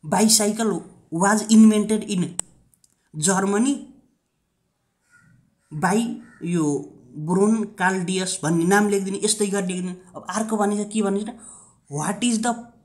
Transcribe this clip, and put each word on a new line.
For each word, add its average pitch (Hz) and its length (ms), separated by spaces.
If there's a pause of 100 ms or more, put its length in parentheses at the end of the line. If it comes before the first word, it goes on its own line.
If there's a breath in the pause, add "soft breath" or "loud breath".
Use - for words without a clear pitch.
bicycle 208 680 (400)
was 196 280
invented 214 680
in 180 140 (960)
Germany 202 560 (2000)
by 202 420 (300)
यो 156 480 (240)
Brun 196 480
Caldius 185 760
भन्ने 165 220
नाम 208 240
लेखिदिने, 196 360
यस्तै 208 220
गरी 196 200
लेखिदिने। 180 300 (200)
अब - 140
अर्को 220 260
भनेको 208 280
के 214 180
भनेको 202 300
छ? - 20 (580 loud breath)
What 151 280
is 233 220
the 240 120 (300)